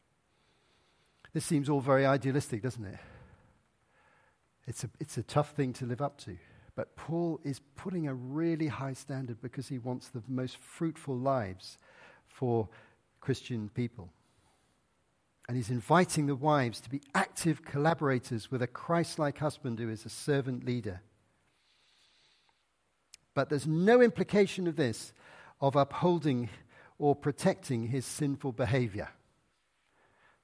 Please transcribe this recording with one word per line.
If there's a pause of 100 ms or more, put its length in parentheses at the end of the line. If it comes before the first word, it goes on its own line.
(1300)
this
seems
all
very
idealistic,
doesn't
it? (1700)
It's
a, (100)
it's
a
tough
thing
to
live
up
to. (380)
But
Paul
is (160)
putting
a
really
high
standard
because
he
wants
the
most
fruitful
lives (480)
for (540)
Christian
people. (1400)
And
he's
inviting
the
wives
to
be (140)
active
collaborators
with
a
Christ-like
husband
who
is
a
servant
leader. (2250)
But
there's
no
implication
of
this (480)
of
upholding (500)
or
protecting
his
sinful
behavior. (1300)